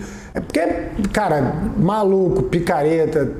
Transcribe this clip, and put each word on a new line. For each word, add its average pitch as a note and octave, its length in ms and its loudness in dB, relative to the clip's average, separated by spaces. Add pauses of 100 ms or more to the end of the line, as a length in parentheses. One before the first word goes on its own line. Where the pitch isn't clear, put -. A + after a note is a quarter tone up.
(340)
é - 80 -6
porque, - 180 -4 (540)
cara, D#3 400 2 (240)
maluco, F#3+ 640 2
picareta, D#3+ 840 2 (140)